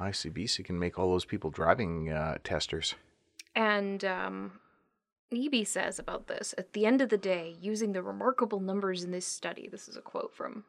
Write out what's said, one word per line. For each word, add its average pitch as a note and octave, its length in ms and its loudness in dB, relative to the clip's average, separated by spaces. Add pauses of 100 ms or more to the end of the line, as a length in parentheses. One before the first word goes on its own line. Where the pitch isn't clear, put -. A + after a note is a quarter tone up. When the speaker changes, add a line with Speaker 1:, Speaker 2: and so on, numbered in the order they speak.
Speaker 1:
I F#2+ 100 -2
C - 180 -4
B E2 200 -4
C - 160 -2
can F2+ 140 -4
make F2 200 -2
all F#2 140 4
those F2+ 120 4
people G2 260 -4
driving, E2+ 600 4
uh, D#2 320 0
testers. - 540 -2 (580)
Speaker 2:
And, G3+ 500 2
um, F#3+ 540 -4 (760)
Eby A#3+ 340 0
says F#3 320 -2
about F3+ 300 -8
this, - 280 -6
"At - 160 -8
the G#3 140 4
end B3+ 140 8
of C4 80 4
the G#3+ 100 4
day, F3 420 0
using G#3 320 0
the F#3 100 0
remarkable G#3 580 2
numbers F#3+ 420 0
in F3 80 -4
this F3+ 160 -4
study," - 400 -6
this - 220 -14
is - 80 -16
a - 40 -12
quote - 320 -6
from - 360 -8